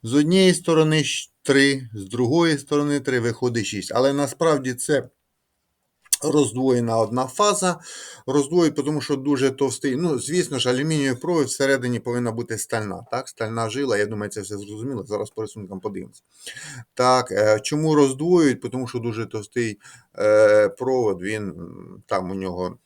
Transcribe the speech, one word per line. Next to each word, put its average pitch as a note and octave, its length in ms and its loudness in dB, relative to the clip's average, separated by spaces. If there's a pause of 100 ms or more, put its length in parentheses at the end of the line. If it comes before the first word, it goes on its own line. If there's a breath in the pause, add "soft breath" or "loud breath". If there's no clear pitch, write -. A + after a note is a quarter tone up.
з A2+ 120 -6
однієї F3+ 400 4
сторони D#3 500 2
щ-, - 300 -8 (100)
три, C#3 500 4
з G2+ 100 -10
другої C3 540 2
сторони C#3+ 420 0
три, B2+ 200 0
виходить A#2 460 -2
шість. - 280 -8
Але C3+ 180 4
насправді C#3 640 0
це C3+ 340 -2 (1120)
роздвоєна B2 760 0
одна A2+ 280 0
фаза, F#3 540 0 (460 loud breath)
роздвоюють, D3 500 2
тому D3 240 -2
що C#3 160 -2
дуже C3 340 0
товстий, C3 460 -2
ну, D#3 220 -2
звісно C#3+ 400 -4
ж, B2 120 0
алюмінієвий C#3 500 0
провід D#3+ 260 0
всередині B2 540 0
повинна A#2+ 320 -4
бути A2+ 260 -6
стальна, G#2+ 520 -6
так, - 180 -6
стальна A2+ 420 -4
жила, B2 280 0
я G#2 80 2
думаю, G#2 240 -6
це G#2+ 100 -10
все G2+ 160 -10
зрозуміло, G#2+ 500 -8
зараз G#2 240 -4
по A2 120 -10
рисункам G2 380 -12
подивимося. F#2+ 420 -12 (720 loud breath)
Так, B2+ 360 2
е, G#2+ 300 4
чому D3+ 340 0
роздвоюють? D3 680 4
Тому B2+ 280 -6
що B2 100 -6
дуже A2+ 280 -4
товстий, A2 520 -6 (400 loud breath)
е, G#2+ 500 6
провод, A2+ 540 0
він, G#2+ 200 -4
м, F2 640 -12
там F#2 240 -2
у F#2+ 40 -6
нього F#2 520 -6